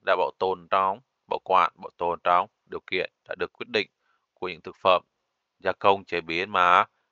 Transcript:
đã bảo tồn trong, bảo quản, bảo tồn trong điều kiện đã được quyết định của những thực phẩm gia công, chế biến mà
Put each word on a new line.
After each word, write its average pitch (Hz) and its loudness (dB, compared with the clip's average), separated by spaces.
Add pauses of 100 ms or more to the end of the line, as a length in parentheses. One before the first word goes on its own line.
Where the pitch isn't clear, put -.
đã 95 2
bảo 87 0
tồn 90 -4
trong, 98 0 (260)
bảo - -6
quản, 90 2
bảo 90 -18
tồn 85 -4
trong 87 2 (160)
điều 87 -12
kiện 90 -6 (160)
đã - -10
được 87 -8
quyết - -16
định 104 -4 (460)
của 92 -10
những 80 -12
thực - -16
phẩm 90 2 (560)
gia 92 -2
công, 98 2
chế 87 -6
biến 82 -6
mà 92 4 (280)